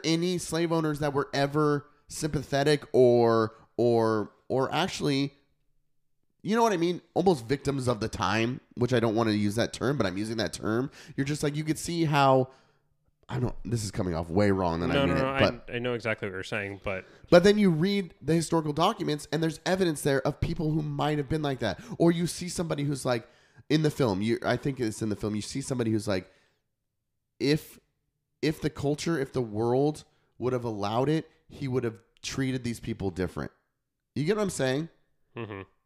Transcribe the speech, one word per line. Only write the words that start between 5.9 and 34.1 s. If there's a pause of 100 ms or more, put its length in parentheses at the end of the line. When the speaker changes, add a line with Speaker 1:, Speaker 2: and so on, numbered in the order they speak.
Speaker 1:
you
know
what
I
mean? (140)
Almost
victims
of
the
time, (140)
which
I
don't
wanna
use
that
term,
but
I'm
using
that
term. (240)
You're
just
like,
you
could
see
how, (760)
I
don't, (100)
this
is
coming
off
way
wrong
than
I
Speaker 2:
No,
Speaker 1:
mean
Speaker 2:
no,
Speaker 1:
it,
Speaker 2:
no, (160)
Speaker 1:
but
Speaker 2:
I,
I
know
exactly
what
you're
saying,
but (240)
Speaker 1:
But
then
you
read
the
historical
documents,
and
there's
evidence
there
of
people
who
might
have
been
like
that. (180)
Or
you
see
somebody
who's
like, (420)
in
the
film,
you,
I
think
it's
in
the
film,
you
see
somebody
who's
like, (1120)
if, (640)
if
the
culture,
if
the
world (340)
would
have
allowed
it, (200)
he
would
have (260)
treated
these
people
different. (640)